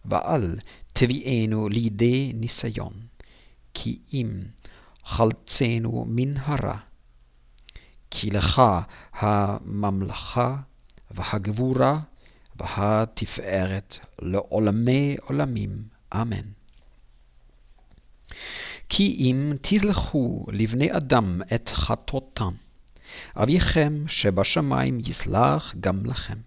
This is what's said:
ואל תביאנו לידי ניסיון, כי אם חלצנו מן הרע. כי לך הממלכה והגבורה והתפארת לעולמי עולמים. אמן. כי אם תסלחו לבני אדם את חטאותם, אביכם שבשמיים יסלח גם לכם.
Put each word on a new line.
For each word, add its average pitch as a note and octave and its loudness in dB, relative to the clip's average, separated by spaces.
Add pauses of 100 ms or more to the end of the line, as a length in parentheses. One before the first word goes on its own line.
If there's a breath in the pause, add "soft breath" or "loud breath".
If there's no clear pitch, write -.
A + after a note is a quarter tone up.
ואל G#2 -2 (340 loud breath)
תביאנו A2+ 0
לידי A#2 2
ניסיון, A2+ -6 (800 soft breath)
כי - -8 (140)
אם A2 -4 (600 soft breath)
חלצנו A#2 0
מן C3 0
הרע. C3+ -2 (1300 loud breath)
כי G#2+ -4
לך G2 2 (520 loud breath)
הממלכה G2+ 0 (540)
והגבורה B2 0 (560 soft breath)
והתפארת G2 -2 (220)
לעולמי A2 2
עולמים. A2 -4 (300)
אמן. G#2 -4 (2500 loud breath)
כי G3 2
אם C3+ 2
תסלחו F#3 0
לבני A2 0
אדם A2+ 2 (140)
את - -2
חטאותם, - -4 (840 loud breath)
אביכם D3+ 4
שבשמיים C3 2
יסלח A#2 2
גם F#2+ 0
לכם. A2+ -4